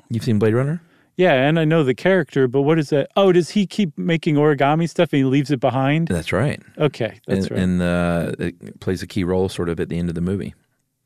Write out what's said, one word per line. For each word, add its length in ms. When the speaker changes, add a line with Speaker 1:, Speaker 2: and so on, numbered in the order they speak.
Speaker 1:
You've 160
seen 140
Blade 160
Runner? 260
Speaker 2:
Yeah, 160
and 140
I 40
know 200
the 100
character, 540
but 140
what 160
is 100
that? 280
Oh, 160
does 180
he 160
keep 320
making 380
origami 520
stuff 240
and 60
he 60
leaves 260
it 100
behind? 480
Speaker 1:
That's 240
right. 280
Speaker 2:
Okay, 480
that's 200
Speaker 1:
And, 40
Speaker 2:
right. 100
Speaker 1:
and, 220
uh, 560
it 420
plays 220
a 40
key 180
role 260
sort 180
of 100
at 120
the 80
end 100
of 60
the 80
movie. 320